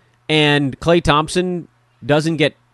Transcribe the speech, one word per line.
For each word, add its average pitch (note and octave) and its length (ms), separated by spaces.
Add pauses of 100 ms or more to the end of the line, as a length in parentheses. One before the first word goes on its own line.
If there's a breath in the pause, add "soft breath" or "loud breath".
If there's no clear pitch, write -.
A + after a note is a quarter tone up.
(280)
and D3 540
Klay E3+ 200
Thompson E3 680 (360)
doesn't D3+ 320
get C#3+ 200 (160)